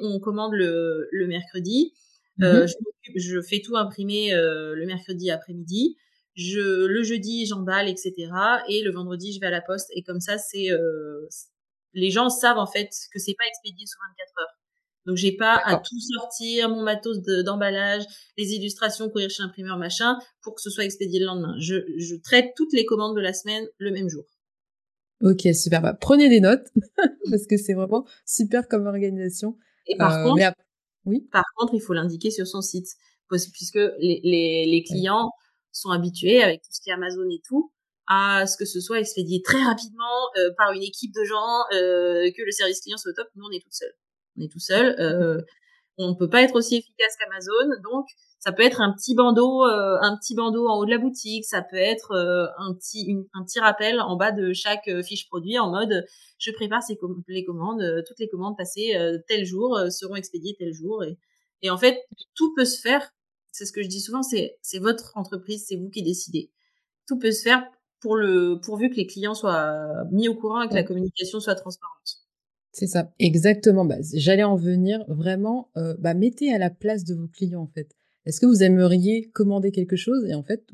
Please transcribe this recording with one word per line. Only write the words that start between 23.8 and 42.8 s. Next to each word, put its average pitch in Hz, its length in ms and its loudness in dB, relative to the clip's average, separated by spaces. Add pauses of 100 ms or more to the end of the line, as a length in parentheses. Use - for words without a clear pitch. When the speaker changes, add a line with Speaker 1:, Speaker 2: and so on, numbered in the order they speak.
Speaker 1:
même 190 160 -4
jour. 151 160 -8 (960)
Speaker 2:
Ok, 190 320 6
super. 165 260 2
Bah, 165 180 2
prenez 285 300 8
des 233 120 10
notes, 208 340 6
<laughs> - 560 0
parce 208 160 2
que 208 100 2
c'est 202 160 -2
vraiment 190 320 0 (220)
super 240 420 0
comme 208 180 0
organisation. 196 680 -4 (300)
Speaker 1:
Et 381 100 -2
par 160 220 2
Speaker 2:
Euh, 156 60 -2
Speaker 1:
contre, 269 120 6
Speaker 2:
mais 233 80 8
ap-, 185 100 4 (520)
oui. 208 260 -2
Speaker 1:
par 185 120 4 (120)
contre, 240 160 0
il 220 80 0
faut 185 140 -4
l'indiquer 170 360 -2
sur 190 160 -6
son 190 140 -10
site, 185 280 -8 (420)
parce, 175 160 0
puisque - 300 -8
les, 180 460 2
les, 165 440 2
les 165 100 4
Speaker 2:
Ouais. 165 100 2
Speaker 1:
clients 190 440 0 (420)
sont - 180 -10
habitués 175 520 4
avec 170 200 4
tout - 80 -20
ce - 120 -10
qui 202 80 -10
est - 20 0
Amazon 185 380 -4
et 170 160 -6
tout, 277 260 -2 (360)
à 196 380 4
ce - 120 -4
que 208 80 -4
ce 180 140 -6
soit 220 200 -2
expédié 185 420 -2
très 269 220 2
rapidement, 226 400 0 (340)
euh, 180 200 4
par 208 140 4
une 190 100 -6
équipe 196 320 -8
de 214 100 -2
gens, 220 360 -2 (120)
euh, 180 640 4
que 233 60 -8
le 202 80 -4
service 190 320 0